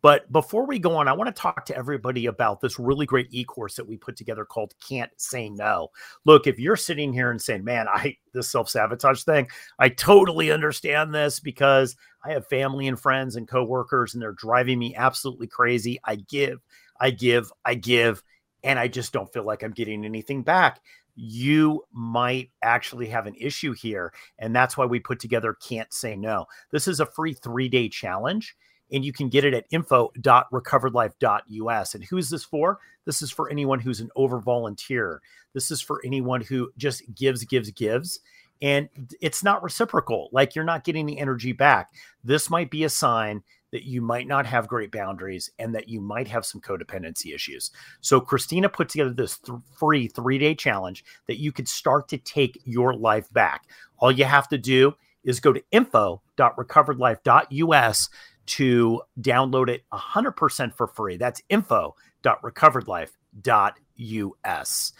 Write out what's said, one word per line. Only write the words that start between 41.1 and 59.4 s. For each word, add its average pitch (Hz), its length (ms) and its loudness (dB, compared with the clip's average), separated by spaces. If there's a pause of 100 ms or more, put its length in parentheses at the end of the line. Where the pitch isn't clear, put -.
energy 127 340 -4
back. 131 380 4 (320)
This 143 260 0
might 165 220 -2
be 156 140 -2
a 151 40 0
sign 110 540 0 (300)
that 123 100 -10
you 127 200 -6
might 120 260 -4
not 139 180 0
have 117 220 0
great 110 240 -4
boundaries 95 680 -8
and 113 160 -8
that 107 140 -8
you 110 120 -8
might 107 280 -6
have 113 160 -4
some - 160 -10
codependency 82 760 -10
issues. 69 360 -10 (320)
So 131 180 4
Christina 165 480 -2
put - 220 -2
together 139 240 -2
this 123 240 -4
th-, 123 200 -14 (180)
free 151 320 2
three-day 135 460 0
challenge 95 500 -4 (220)
that 113 140 -6
you 151 100 -4
could 135 160 -8
start 143 440 0
to 143 80 -6
take 127 460 -2
your 123 300 2
life 110 380 0
back. 87 320 0 (340)
All 127 140 6
you 135 140 4
have 139 220 4
to 143 100 -2
do 131 340 4 (320)
is 127 160 -2
go 139 140 6
to - 180 -6
info 107 480 4 (160)
dot 120 220 4
recovered 135 400 4
life 120 260 0
dot 131 260 6
U 160 220 0
S 120 380 4 (340)
to 120 560 2 (200)
download 127 500 2